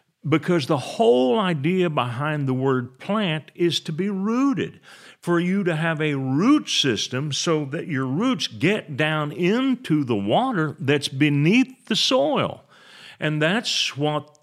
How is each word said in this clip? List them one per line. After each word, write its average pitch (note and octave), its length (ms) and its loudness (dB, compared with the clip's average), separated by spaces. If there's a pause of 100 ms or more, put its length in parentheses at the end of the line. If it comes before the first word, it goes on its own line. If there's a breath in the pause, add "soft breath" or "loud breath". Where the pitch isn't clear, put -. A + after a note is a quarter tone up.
(280 loud breath)
Because D#3 380 2
the D#3 100 0
whole A#3+ 600 2
idea F3 500 0
behind D3 580 -2
the C3 80 0
word B2+ 440 0
plant F#3+ 560 -2
is F3 260 0
to - 120 -8
be F#3 180 -2
rooted, G#3+ 680 0 (400 loud breath)
for F3 220 0
you F#3 240 0
to E3+ 100 0
have D#3+ 260 -2
a D3+ 140 0
root D3+ 540 2
system C3 640 -2
so D#3 340 0
that C#3+ 220 -8
your C3+ 180 -2
roots F3+ 400 0
get D3 500 -2
down D3+ 360 0
into F#3+ 720 0
the A#2 120 0
water D#3 640 0
that's C#3+ 300 0
beneath D3+ 800 2
the - 100 -2
soil. C4 680 0 (540 loud breath)
And D3+ 220 -2
that's F#3 560 -2
what D3 460 -4